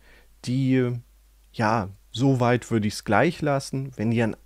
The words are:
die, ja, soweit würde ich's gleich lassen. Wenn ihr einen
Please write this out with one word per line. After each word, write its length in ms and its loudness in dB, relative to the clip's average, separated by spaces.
die, 540 0
ja, 380 0
soweit 580 2
würde 180 0
ich's 160 -8
gleich 380 2
lassen. 540 -4
Wenn 160 -2
ihr 140 2
einen 200 -4